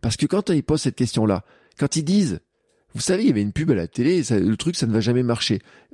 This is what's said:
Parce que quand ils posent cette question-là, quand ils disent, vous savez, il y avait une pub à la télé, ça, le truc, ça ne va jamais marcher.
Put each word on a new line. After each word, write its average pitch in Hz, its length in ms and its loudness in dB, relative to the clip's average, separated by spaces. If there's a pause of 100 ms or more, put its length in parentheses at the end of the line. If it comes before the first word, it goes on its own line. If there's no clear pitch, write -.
Parce 117 160 -2
que - 80 0
quand 196 240 0
ils 156 140 2
posent 156 180 0
cette 127 140 -2
question-là, 110 480 0 (340)
quand - 180 -2
ils 160 80 -2
disent, 156 360 0 (540)
vous 113 80 -8
savez, 185 220 0
il 285 40 4
y 214 40 6
avait 107 100 2
une 104 120 -2
pub 151 180 0
à 120 40 2
la 85 120 -2
télé, 156 360 0
ça, 107 160 0
le 101 180 2
truc, 165 180 -4
ça - 120 -2
ne 113 40 -2
va 110 80 0
jamais 120 240 0
marcher. 117 360 -2 (340)